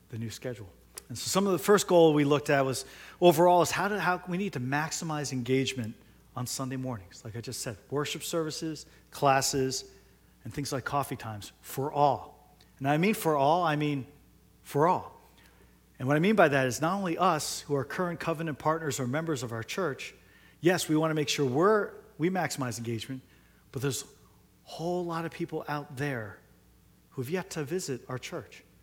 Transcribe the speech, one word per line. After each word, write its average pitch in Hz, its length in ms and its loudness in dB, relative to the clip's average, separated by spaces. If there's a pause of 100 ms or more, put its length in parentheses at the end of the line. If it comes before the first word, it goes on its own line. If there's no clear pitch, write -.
the 113 80 -10
new 113 120 -6
schedule. 110 400 -12 (400)
And 120 80 -10
so - 100 -8
some 196 180 2
of 196 60 2
the 170 80 2
first - 280 4
goal 165 260 8
we 147 100 4
looked 147 260 2
at 139 160 4
was, 127 200 -4 (360)
overall, 175 400 8
is 147 80 4
how 185 200 -2
to, 208 100 -2
how 180 280 0
we 180 100 -4
need 196 160 -4
to 139 60 -6
maximize 147 760 -4
engagement 127 600 -2 (420)
on 120 120 -6
Sunday 131 300 -6
mornings. 123 460 -10
Like 110 120 -12
I 117 60 -8
just 123 200 -10
said, 113 160 -8 (140)
worship 143 320 -4
services, 160 600 -6 (260)
classes, 135 720 2 (580)
and 113 100 -12
things 143 180 -6
like 131 120 -4
coffee 139 320 -2
times 107 360 -12 (100)
for 139 300 -6
all. - 640 0 (240)
And 139 80 -2
I 151 100 4
mean 202 160 4
for 156 240 2
all, 156 260 4
I 151 120 2
mean 147 320 -2 (560)
for 147 240 2
all. - 340 -2 (800)
And 123 80 -4
what 147 100 4
I - 20 2
mean 208 160 4
by 180 120 8
that 135 180 2
is 123 160 -2
not 175 140 0
only 185 220 -4
us 170 440 0
who 143 140 -4
are 131 100 -2
current 175 340 -6
covenant 160 380 -4
partners 156 420 -2
or 123 80 -4
members 147 360 -4
of 117 100 -8
our 113 100 -8
church, - 500 -6 (460)
yes, 165 300 2
we 156 80 2
wanna 160 160 2
make 151 160 -2
sure 147 160 0
we're, 185 460 2 (260)
we 160 120 0
maximize 139 500 -4
engagement, 117 420 -8 (500)
but 117 100 -8
there's 135 200 -4
a - 40 -20 (580)
whole 175 420 -6
lot 165 180 -4
of 160 80 -6
people 160 360 -6
out 147 300 -8
there 123 420 -6 (720)
who've 127 180 -8
yet 175 220 -6
to 156 120 -6
visit 147 460 -6
our 127 80 -6
church. - 460 -12 (200)